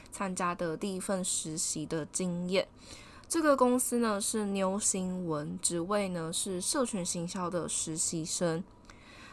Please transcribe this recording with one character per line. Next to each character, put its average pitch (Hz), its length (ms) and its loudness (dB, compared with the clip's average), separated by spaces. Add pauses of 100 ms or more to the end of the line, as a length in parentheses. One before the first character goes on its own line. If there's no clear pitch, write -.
(100)
参 190 240 -4
加 175 200 0
的 170 200 -2
第 190 220 -2
一 - 20 -4
份 185 240 -2
实 160 360 -2
习 - 260 -2
的 160 220 -2
经 180 420 -2
验。 185 180 2 (640)
这 330 140 2
个 294 120 8
公 254 240 6
司 247 200 2
呢 214 200 2
是 214 280 0
妞 196 340 2
新 185 460 0
闻， 160 340 -2
职 170 180 0
位 196 300 2
呢 170 240 -4
是 185 300 -2
社 262 240 2
群 185 180 -2
行 175 240 -2
销 180 220 -2
的 160 180 0
实 - 260 -2
习 165 300 0
生。 165 400 0 (680)